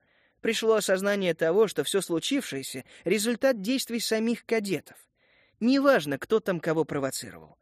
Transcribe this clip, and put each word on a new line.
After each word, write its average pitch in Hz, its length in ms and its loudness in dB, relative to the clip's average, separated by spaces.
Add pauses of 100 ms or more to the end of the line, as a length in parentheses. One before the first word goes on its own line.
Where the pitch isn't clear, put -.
(420)
Пришло 220 320 2
осознание 196 640 0
того, 185 320 4
что 156 160 -2
все 196 180 0
случившееся — 156 840 -4 (200)
результат 220 560 0
действий 233 380 -2
самих 220 480 -2
кадетов. 202 500 -4 (640)
Неважно, 247 580 2
кто - 240 0
там 180 180 -2
кого 160 240 0
провоцировал, 87 800 -8